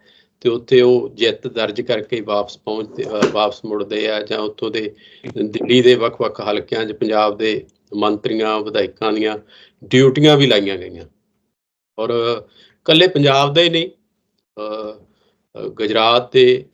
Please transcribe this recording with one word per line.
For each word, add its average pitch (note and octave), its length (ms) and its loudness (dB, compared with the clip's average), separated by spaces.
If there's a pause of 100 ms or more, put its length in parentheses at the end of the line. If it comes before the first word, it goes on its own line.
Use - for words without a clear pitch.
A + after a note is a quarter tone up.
(420)
ਤੇ B2 80 0
ਉੱਥੇ A#2+ 320 2
ਉਹ B2 280 4
ਜਿੱਤ G#2+ 380 -4
ਦਰਜ A2 340 -6
ਕਰਕੇ A2+ 400 -4
ਵਾਪਸ G#2 360 -6
ਪਹੁੰਚਦੇ, A2 460 -10
ਅਹ, G#2+ 280 -2
ਵਾਪਸ G#2+ 340 -4
ਮੁੜਦੇ G#2+ 440 -6
ਆ, G#2+ 120 -4
ਜਾਂ G#2+ 180 -6
ਉੱਥੋਂ G#2+ 320 -8
ਦੇ G#2+ 240 -8 (500)
ਦਿੱਲੀ A#2+ 360 2
ਦੇ B2 140 8
ਵੱਖ-ਵੱਖ A#2 460 -4
ਹਲਕਿਆਂ G#2+ 440 -4
'ਚ G#2+ 60 -8
ਪੰਜਾਬ G#2+ 460 0
ਦੇ A2 280 -4 (300)
ਮੰਤਰੀਆਂ, G#2+ 640 -2
ਵਿਧਾਇਕਾਂ G#2+ 540 -4
ਦੀਆਂ G#2+ 240 -2 (460)
ਡਿਊਟੀਆਂ C3+ 540 4
ਵੀ C#3 100 4
ਲਾਈਆਂ G2 300 0
ਗਈਆਂ। F2 280 -14 (920)
ਔਰ A2 100 -4 (640)
ਇਕੱਲੇ E3 340 4
ਪੰਜਾਬ C#3+ 460 2
ਦਾ E3+ 80 4
ਹੀ E3+ 80 4
ਨਹੀਂ, E3 180 -4
ਅਹ, - 1080 -14
ਅਹ, - 720 -18
ਗੁਜਰਾਤ A2 680 0
ਦੇ B2+ 400 4